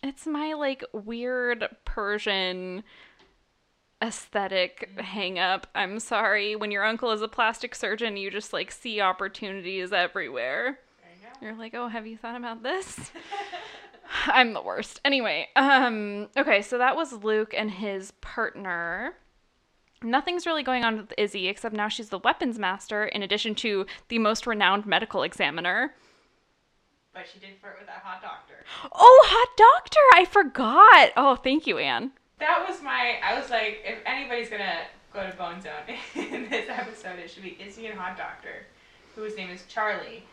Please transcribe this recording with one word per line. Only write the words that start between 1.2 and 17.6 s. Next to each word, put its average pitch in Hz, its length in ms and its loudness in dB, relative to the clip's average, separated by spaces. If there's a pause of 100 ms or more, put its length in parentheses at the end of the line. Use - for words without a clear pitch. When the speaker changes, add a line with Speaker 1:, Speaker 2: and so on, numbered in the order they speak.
Speaker 1:
Persian 190 1000 -4 (1160)
aesthetic 190 880 -4
Speaker 2:
Mm-hmm. 196 100 -14
Speaker 1:
hang 190 380 -6
up. 185 360 0
I'm 196 260 -4
sorry. 208 540 -2
When 208 160 -6
your 202 140 -2
uncle 226 280 -2
is 214 100 -4
a 220 60 -6
plastic 226 460 -4
surgeon, 214 420 -6
you 196 140 -8
just, 202 220 -10
like, 190 180 -6
see 214 300 -8
opportunities 190 920 -4
everywhere. 175 880 -4 (240)
Speaker 2:
There 170 120 -20
you 196 140 -20 (120)
go. 220 60 -16
Speaker 1:
You're 220 100 -14
like, 226 180 -16
"Oh, 240 140 -8
have 220 180 -10
you 226 100 -14
thought 233 200 -14
about 233 260 -12
this?" 349 480 -8 (560)
Speaker 2:
<laughs> - 600 -10
Speaker 1:
I'm 247 260 4
the 196 100 -8
worst. - 420 -8
Anyway, 233 520 -2
um, 226 800 2
okay, 277 260 2
so 247 160 -6
that 254 160 2
was 302 180 -6
Luke 214 440 -2
and 214 140 -4